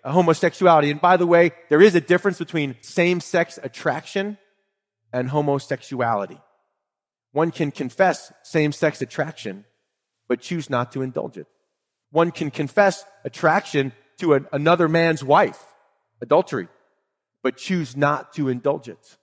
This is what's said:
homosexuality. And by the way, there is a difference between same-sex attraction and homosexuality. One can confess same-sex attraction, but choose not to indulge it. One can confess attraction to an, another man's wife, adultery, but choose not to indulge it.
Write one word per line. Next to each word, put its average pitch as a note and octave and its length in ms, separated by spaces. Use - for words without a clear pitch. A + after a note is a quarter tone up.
homosexuality. E3 840
And D3 100
by F3+ 180
the F3 100
way, E3+ 240
there D3+ 120
is G#3 120
a E3+ 80
difference F3 380
between D3 420
same-sex F3 800
attraction G3 760
and B2+ 160
homosexuality. C3+ 1080
One D#3+ 180
can D3+ 180
confess D3 720
same-sex D3+ 640
attraction, A2+ 600
but B2 140
choose E3 280
not B2 240
to C3+ 100
indulge - 340
it. D#2 80
One E3+ 220
can D3+ 180
confess F3+ 560
attraction D#3 680
to D#3+ 160
an, C3+ 180
another D#3+ 360
man's E3 360
wife, C#3+ 400
adultery, B2+ 460
but C3 140
choose D#3 380
not C#3+ 380
to C#3+ 160
indulge C3+ 400
it. - 340